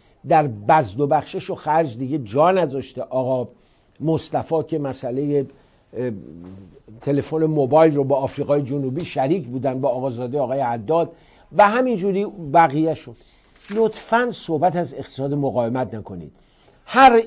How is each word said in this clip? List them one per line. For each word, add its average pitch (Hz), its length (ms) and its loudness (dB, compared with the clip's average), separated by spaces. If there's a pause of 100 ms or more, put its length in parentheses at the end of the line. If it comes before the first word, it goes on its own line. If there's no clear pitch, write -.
(280)
در 180 180 4
بذل 113 540 0
و 147 60 2
بخشش 156 440 -2
و 175 40 -4
خرج 151 440 -2
دیگه 135 200 -4
جا 135 320 2
نذاشته، 139 520 -2
آقا 127 460 -2 (520)
مصطفی 151 680 -2
که 160 100 -4
مسئله، 139 680 -2 (500)
اه، 123 140 -4 (920)
تلفن 143 440 -2
موبایل 151 500 4
رو 139 100 2
با 135 120 2
آفریقای 143 460 -2
جنوبی 139 420 -4
شریک 143 420 -2
بودن، 131 340 -4
با 139 80 0
آقازاده 127 520 -4
آقای 139 200 -2
حداد 131 520 -2 (440)
و 202 120 8
همینجوری 208 580 0 (280)
بقیه‌شون. 156 640 2 (540)
لطفاً 220 640 0
صحبت 165 440 -2
از 170 180 -4
اقتصاد 139 400 -6
مقاومت 123 600 -2
نکنید. 87 380 -12 (540)
هر 240 400 8